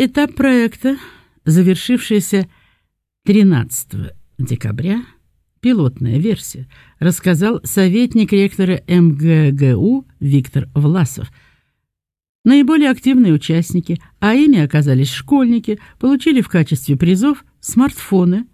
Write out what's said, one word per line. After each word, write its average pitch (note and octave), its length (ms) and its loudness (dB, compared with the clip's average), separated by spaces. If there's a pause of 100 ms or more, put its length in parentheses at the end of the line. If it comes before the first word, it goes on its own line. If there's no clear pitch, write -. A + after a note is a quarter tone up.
этап D4 300 -4
проекта, C4 600 -2 (460)
завершившийся F#3 1040 0 (760)
тринадцатого - 880 0 (260)
декабря, C3 640 -6 (560)
пилотная C#3 640 -2
версия, F3+ 480 -6 (320)
рассказал F3+ 640 0
советник G#3+ 680 0
ректора G3 540 0
М E3+ 300 2
Г D#3 340 2
Г C#3 240 2
У A3+ 320 -2 (140)
Виктор C#3 540 -2
Власов. D3+ 580 -2 (1120)
Наиболее C#4+ 460 4
активные B3+ 420 2
участники, E3 680 -2 (200)
а G#3+ 140 2
ими C#4 260 4
оказались C3+ 500 0
школьники, A#3 680 -2 (180)
получили C4+ 420 0
в - 80 -2
качестве D3 480 -2
призов F#3+ 480 0 (140)
смартфоны G3 960 -2